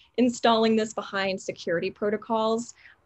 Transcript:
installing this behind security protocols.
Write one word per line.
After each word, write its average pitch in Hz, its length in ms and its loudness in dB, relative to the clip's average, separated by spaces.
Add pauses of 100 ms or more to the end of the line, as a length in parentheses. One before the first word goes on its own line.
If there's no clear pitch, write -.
(180)
installing 233 580 4
this 220 180 -2
behind 196 480 -4
security 180 480 -4
protocols. 220 840 -2 (300)